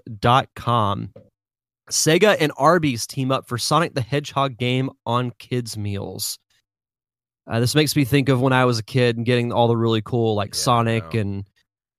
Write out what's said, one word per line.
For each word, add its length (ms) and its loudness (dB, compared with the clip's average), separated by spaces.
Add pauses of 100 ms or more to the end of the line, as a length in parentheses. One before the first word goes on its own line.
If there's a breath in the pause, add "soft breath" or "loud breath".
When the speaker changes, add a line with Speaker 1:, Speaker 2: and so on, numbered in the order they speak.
(200)
Speaker 1:
dot 360 4
com. 560 -2 (800)
Sega 480 4
and 180 2
Arby's 500 2
team 240 -4
up 160 -2
for 100 -4
Sonic 380 0
the 60 -2
Hedgehog 560 -4
game 320 -2 (160)
on 340 -2
kids' 380 -6
meals. 600 -6 (1120)
Uh, 100 -2
this 140 0
makes 220 0
me 100 2
think 240 2
of 120 2
when 120 2
I 120 4
was 120 2
a 60 -6
kid 340 0
and 80 -6
getting 260 0
all 160 2
the 100 2
really 260 2
cool, 320 0
like, 180 -4
Speaker 2:
Yeah, 60 -6
I 40 -4
Speaker 1:
Sonic 520 0
Speaker 2:
know. 40 0
Speaker 1:
and, 300 -6 (500)